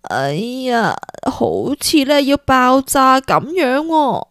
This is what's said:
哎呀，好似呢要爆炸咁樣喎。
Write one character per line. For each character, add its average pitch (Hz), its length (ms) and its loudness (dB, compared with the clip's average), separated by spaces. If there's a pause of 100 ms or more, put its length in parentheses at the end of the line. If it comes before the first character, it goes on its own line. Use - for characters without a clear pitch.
哎 139 320 -4
呀， 240 600 -2 (340)
好 101 520 -2
似 247 240 2
呢 285 160 4
要 277 160 2
爆 262 420 2
炸 262 400 2
咁 170 280 0
樣 285 320 0
喎。 302 520 0